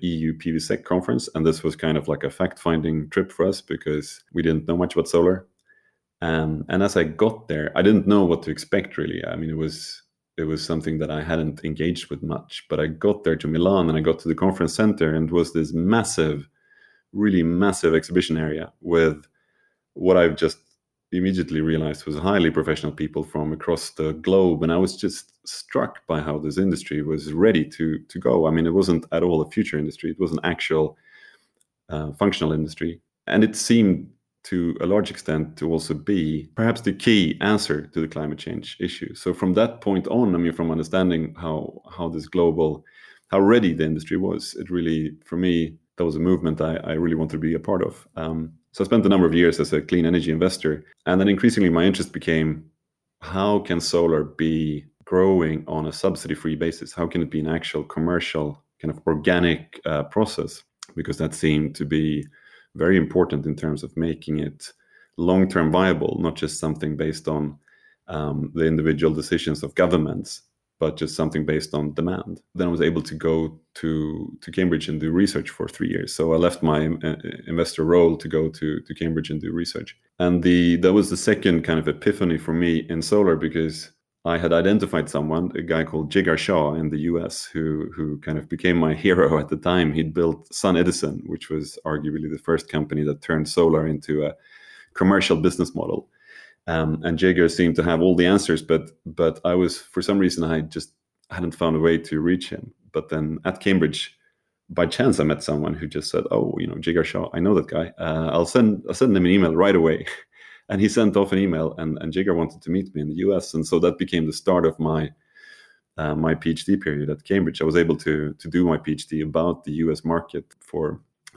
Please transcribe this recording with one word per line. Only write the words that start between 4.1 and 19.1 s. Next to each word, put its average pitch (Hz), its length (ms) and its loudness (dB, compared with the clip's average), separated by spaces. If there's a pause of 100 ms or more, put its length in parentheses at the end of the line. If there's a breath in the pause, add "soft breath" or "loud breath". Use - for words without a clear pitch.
we 85 80 -2
didn't 80 260 0
know 85 80 0
much 90 180 -2
about - 140 0
solar. 90 400 2 (720)
Um, 80 460 -2
and 95 160 0
as 98 140 0
I 85 80 2
got 107 420 -2
there, 76 300 -4
I - 40 4
didn't 98 260 4
know 101 180 6
what 82 180 0
to 80 80 -6
expect, - 460 -4
really. - 280 -6
I - 120 -8
mean, 80 120 -6
it 78 80 -6
was, 80 460 -8 (320)
it 82 80 -4
was 78 200 -4
something 80 360 -4
that 76 100 -4
I 76 140 -6
hadn't 80 420 -4
engaged 80 460 -4
with 69 100 -10
much, - 480 -8
but 78 100 -2
I 76 60 0
got 90 380 0
there 80 140 2
to 80 100 -6
Milan 85 420 2
and 80 80 2
I 80 40 0
got 80 180 0
to - 80 -12
the 80 80 0
conference 92 400 0
center 92 400 2
and 80 160 0
was 85 200 2
this 80 220 -2
massive, 82 720 0 (640 soft breath)
really 101 300 2
massive 87 540 2
exhibition 80 420 0
area 80 340 -6 (100)
with 80 440 2 (720)